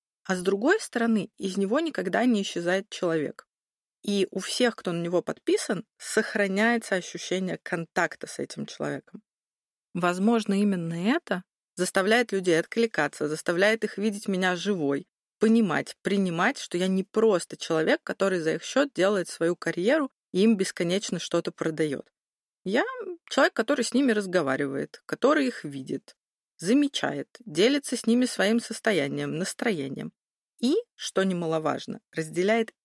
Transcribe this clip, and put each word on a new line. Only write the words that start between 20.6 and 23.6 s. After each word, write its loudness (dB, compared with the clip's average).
что-то -2
продаёт. -4
Я 0
человек, 2
который 0